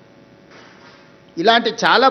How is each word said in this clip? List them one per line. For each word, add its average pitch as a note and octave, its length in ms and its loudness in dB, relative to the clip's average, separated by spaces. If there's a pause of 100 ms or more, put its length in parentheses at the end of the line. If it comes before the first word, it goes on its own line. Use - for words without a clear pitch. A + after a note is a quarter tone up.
(1400)
ఇలాంటి A3+ 320 0 (140)
చాలా G3+ 280 2